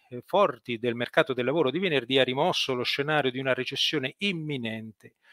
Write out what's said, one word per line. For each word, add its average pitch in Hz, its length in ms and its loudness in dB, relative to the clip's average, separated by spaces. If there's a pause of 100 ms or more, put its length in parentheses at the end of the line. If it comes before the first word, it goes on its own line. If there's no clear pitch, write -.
eh, 123 160 -10
forti 135 560 0
del 117 160 0
mercato 123 360 2
del 120 120 0
lavoro 131 260 2
di 143 80 -2
venerdì 135 400 0
ha 131 60 6
rimosso 135 500 0
lo 123 80 -2
scenario 143 480 0
di 123 80 -6
una 135 160 0
recessione 131 640 -2
imminente. 131 960 -6 (180)